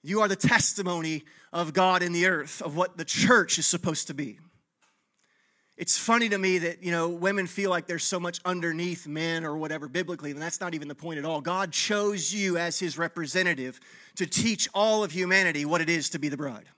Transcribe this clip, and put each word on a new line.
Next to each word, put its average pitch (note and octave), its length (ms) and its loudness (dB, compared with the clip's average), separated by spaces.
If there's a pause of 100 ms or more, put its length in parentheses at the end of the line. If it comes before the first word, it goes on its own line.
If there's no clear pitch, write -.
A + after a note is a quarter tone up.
You G3 200 2
are G3+ 60 4
the F#3+ 80 2
testimony F3 880 2 (280)
of E3+ 200 -2
God F#3 300 6
in F3 100 0
the F3 140 4
earth, D#3 360 0
of D3+ 140 -6
what F3+ 200 0
the E3 80 -8
church - 540 4
is E3 80 0
supposed E3 420 0
to D3+ 60 -10
be. C3+ 240 -8 (1400)
It's - 220 0
funny A#3 300 2
to G3+ 100 0
me F#3 200 2
that, E3+ 260 -4
you F3 80 0
know, E3+ 160 2
women F#3 400 0
feel G3 200 -2
like F3 200 0
they're E3+ 100 -4
so F#3 220 -2
much F3 240 -6
underneath E3+ 640 -4
men E3 360 -4
or D3+ 120 -4
whatever D3+ 320 -6
biblically, D#3 420 -6
and C#3+ 100 -10
that's E3 200 -6
not F3 120 -6
even D3+ 140 -8
the C#3+ 80 -10
point D#3+ 240 -8
at C#3+ 60 -6
all. D#3+ 160 -2
God F3 320 -2
chose G#3 600 0
you F#3+ 260 0
as E3+ 200 -2
his E3 180 -4
representative D#3+ 840 -2 (360)
to F#3 80 -2
teach - 480 0
all G#3+ 300 4
of F#3+ 80 -2
humanity F3+ 540 2
what E3 160 2
it D#3+ 80 0
is E3 220 0
to D3 100 -6
be D3 80 -2
the C#3+ 80 -4
bride. C3 300 -8 (120)